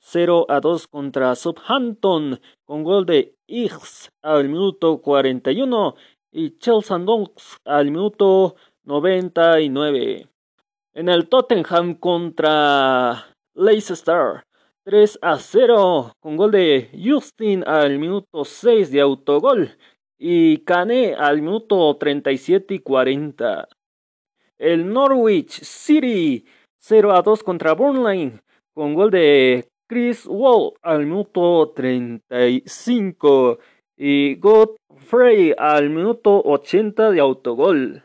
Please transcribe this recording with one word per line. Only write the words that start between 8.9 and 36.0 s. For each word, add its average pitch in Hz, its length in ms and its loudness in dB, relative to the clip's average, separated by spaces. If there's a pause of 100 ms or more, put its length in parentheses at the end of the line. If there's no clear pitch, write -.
y 147 80 -2
nueve. 131 580 -4 (680)
En 170 140 -8
el 175 220 0
Tottenham 175 640 0
contra 147 1300 0 (280)
Leicester, 170 920 -2 (400)
tres 208 380 2
a 170 160 -2
cero, 190 840 2
con 156 160 -12
gol 208 160 0
de 151 380 2 (120)
Justin 214 640 -2
al 143 320 0
minuto 170 460 -8
seis 208 480 0
de 139 80 0
autogol 147 720 0 (500)
y 165 460 2
Kane 196 480 0
al 147 280 0
minuto 185 540 0
treinta 143 380 -4
y 131 40 -4
siete 190 360 -2
y 190 60 -8
cuarenta. 131 920 -4 (880)
El 170 340 -2
Norwich 240 680 0
City, 214 840 -2 (360)
cero 208 340 2
a 180 80 6
dos 214 220 0
contra 160 320 -2
Burnley, 208 580 -2 (400)
con 147 200 -6
gol 202 180 2
de 135 560 4 (200)
Chris 240 380 -4
Wall 220 460 2 (120)
al 156 220 -2
minuto 175 680 0
treinta 123 720 -4
y 127 180 -2
cinco 147 920 0 (380)
y 139 380 -2
Godfrey 220 1200 2
al 147 320 0
minuto 202 560 0